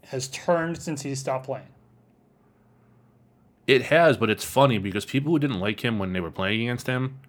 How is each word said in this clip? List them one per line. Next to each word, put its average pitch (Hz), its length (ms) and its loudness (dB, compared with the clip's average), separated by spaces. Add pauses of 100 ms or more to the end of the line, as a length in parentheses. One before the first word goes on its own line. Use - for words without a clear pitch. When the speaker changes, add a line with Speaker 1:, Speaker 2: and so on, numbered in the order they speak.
Speaker 1:
has 131 240 -8
turned 170 520 -2
since 151 220 -8
he 139 140 -6
stopped 135 300 -6
playing? 117 200 -8 (2000)
Speaker 2:
It 127 200 6
has, 160 320 6
but 110 120 2
it's 107 160 0
funny 131 340 4
because 98 260 -4
people 139 260 -2
who 165 80 4
didn't 139 220 0
like 104 240 -4
him 113 160 0
when 92 120 -2
they 92 80 -2
were 82 120 -6
playing 101 300 -2
against 123 260 -4
him 131 300 -4 (100)